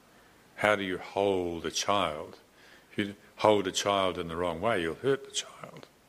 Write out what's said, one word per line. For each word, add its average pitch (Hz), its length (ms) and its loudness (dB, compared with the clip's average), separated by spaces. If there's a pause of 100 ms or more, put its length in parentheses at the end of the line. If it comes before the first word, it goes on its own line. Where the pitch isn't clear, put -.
(560)
How 104 180 4
do 98 80 0
you 92 160 -2
hold 90 680 0
a 78 40 -4
child? 85 680 -2 (520)
If - 80 -20
you 101 160 -2 (220)
hold 104 300 6
a 92 60 -2
child 95 460 0
in 85 100 -6
the 82 80 -6
wrong 85 240 -2
way, 104 200 0
you'll 80 140 0
hurt 135 320 -2
the - 60 -18
child. - 540 -10 (220)